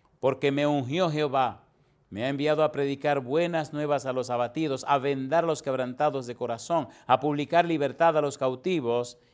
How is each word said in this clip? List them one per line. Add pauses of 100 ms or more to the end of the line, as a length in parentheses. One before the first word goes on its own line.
(200)
"Porque
me
ungió
Jehová, (440)
me
ha
enviado
a
predicar
buenas
nuevas
a
los
abatidos,
a
vendar
a
los
quebrantados
de
corazón, (180)
a
publicar
libertad
a
los
cautivos (180)